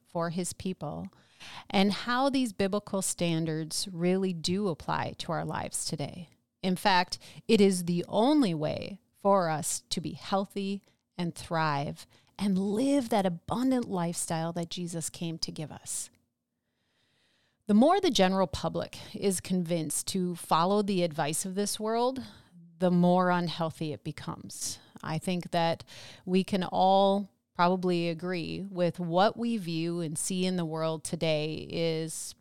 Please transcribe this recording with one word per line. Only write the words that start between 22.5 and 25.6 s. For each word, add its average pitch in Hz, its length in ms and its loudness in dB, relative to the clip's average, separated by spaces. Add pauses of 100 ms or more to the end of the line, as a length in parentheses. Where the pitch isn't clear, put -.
the 180 120 4
more 180 400 6
unhealthy 165 640 -2
it - 100 -10
becomes. - 760 -10 (240)
I 160 160 -4
think 175 320 -4
that 165 340 0 (400)